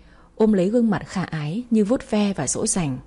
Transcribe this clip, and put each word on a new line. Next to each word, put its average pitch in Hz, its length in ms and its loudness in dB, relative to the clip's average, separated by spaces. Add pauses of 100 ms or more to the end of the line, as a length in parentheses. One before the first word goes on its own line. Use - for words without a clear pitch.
(360)
ôm 214 180 4
lấy 185 160 4
gương 233 200 2
mặt 180 160 0
khả 180 180 -4
ái 156 460 -6
như 220 160 4
vuốt 240 240 -2
ve 208 240 0
và 143 140 -4
dỗ - 200 -4
dành. 151 400 -2